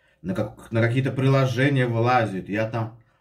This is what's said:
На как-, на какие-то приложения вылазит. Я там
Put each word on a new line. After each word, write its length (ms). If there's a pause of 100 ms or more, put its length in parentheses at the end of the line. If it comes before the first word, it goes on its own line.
(220)
На 120
как-, 380
на 80
какие-то 320
приложения 760
вылазит. 600
Я 200
там 300 (220)